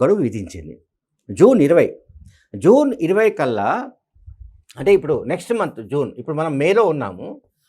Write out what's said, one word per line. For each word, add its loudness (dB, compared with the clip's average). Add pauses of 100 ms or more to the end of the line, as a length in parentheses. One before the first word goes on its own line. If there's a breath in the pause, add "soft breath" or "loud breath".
గడువు 2
విధించింది. -8 (500)
జూన్ 6
ఇరవై, 4 (600 soft breath)
జూన్ 4
ఇరవై 0
కల్లా, -2 (880)
అంటే 2
ఇప్పుడు 0
నెక్స్ట్ -6
మంత్ -6
జూన్, -4
ఇప్పుడు -8
మనం -4
మేలో 2
ఉన్నాము, -4 (280)